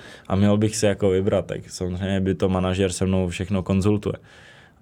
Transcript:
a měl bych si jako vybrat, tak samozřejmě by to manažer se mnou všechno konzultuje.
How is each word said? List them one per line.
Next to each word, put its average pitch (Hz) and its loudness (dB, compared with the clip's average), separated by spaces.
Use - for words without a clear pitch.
a 95 -2
měl 101 4
bych 107 0
si - 0
jako 101 2
vybrat, 95 2
tak - -10
samozřejmě 92 -4
by 95 0
to 95 0
manažer 92 0
se 95 -2
mnou 92 0
všechno 90 -4
konzultuje. 101 0